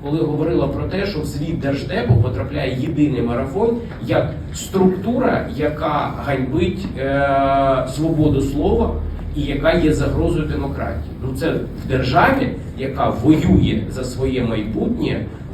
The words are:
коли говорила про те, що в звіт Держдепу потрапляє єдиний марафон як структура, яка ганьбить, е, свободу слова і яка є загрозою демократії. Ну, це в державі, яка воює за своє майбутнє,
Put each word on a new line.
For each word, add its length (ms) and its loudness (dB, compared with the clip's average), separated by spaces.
коли 160 0
говорила 480 2
про 160 -2
те, 220 -2
що 140 -2
в 60 -4
звіт 340 -4
Держдепу 560 0
потрапляє 680 0
єдиний 400 0
марафон 560 0
як 220 2
структура, 1000 2
яка 580 -2
ганьбить, 600 0
е, 960 2
свободу 460 2
слова 540 0
і 60 -2
яка 320 2
є 200 4
загрозою 520 0
демократії. 680 -4
Ну, 140 -4
це 140 -2
в 380 -6
державі, 580 2
яка 320 -2
воює 800 4
за 140 -6
своє 400 -2
майбутнє, 840 -2